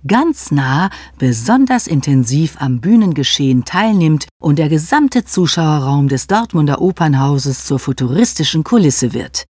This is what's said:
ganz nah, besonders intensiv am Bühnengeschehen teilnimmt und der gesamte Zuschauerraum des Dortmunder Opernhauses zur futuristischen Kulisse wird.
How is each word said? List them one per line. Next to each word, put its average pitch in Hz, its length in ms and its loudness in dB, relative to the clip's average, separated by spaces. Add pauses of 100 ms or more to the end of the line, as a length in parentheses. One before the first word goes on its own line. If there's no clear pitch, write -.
ganz 269 420 0
nah, 143 400 0 (300)
besonders 226 680 0
intensiv 139 720 0
am 127 200 -4
Bühnengeschehen 143 840 2
teilnimmt 180 640 2 (140)
und 147 160 2
der 156 120 2
gesamte 247 540 2
Zuschauerraum 151 840 0
des 135 180 -2
Dortmunder 180 560 0
Opernhauses 139 840 0
zur 139 120 -2
futuristischen 143 840 -2
Kulisse 151 500 2
wird. - 400 -8